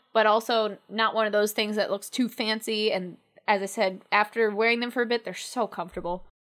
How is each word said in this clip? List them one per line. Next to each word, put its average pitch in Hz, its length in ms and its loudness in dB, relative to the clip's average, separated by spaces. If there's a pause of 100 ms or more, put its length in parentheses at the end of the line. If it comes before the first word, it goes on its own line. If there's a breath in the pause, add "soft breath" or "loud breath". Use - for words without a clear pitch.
(120 soft breath)
but 220 120 4
also 220 540 2 (100)
not 220 280 0
one 220 100 2
of 208 60 -2
those 208 180 4
things 214 240 -2
that 208 160 0
looks 202 180 -4
too 247 200 0
fancy. 220 640 -2
And 180 240 -4 (320)
as 202 120 4
I 196 60 -4
said, 190 360 -2 (100)
after 208 400 2
wearing 226 260 2
them 240 140 -4
for 247 100 0
a 233 40 0
bit, 233 180 -2
they're 180 100 -8
so - 320 -4
comfortable. 180 560 -6 (320)